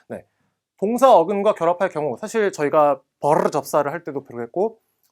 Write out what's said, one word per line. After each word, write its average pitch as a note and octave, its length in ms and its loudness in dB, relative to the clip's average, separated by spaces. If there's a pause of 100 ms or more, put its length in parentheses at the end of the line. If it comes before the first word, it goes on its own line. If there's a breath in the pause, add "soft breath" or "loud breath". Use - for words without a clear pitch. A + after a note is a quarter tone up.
네. G#2+ 160 -12 (540)
동사 A#3 360 4
어근과 G3+ 400 2
결합할 F3 340 -2
경우, D3 300 -6
사실 G#3 340 -2
저희가 D3 480 2 (200)
버르 D#3 300 2
접사를 C#3+ 400 -2
할 E3+ 120 -8
때도 C3+ 220 -10
그랬고, B2+ 560 -8 (320)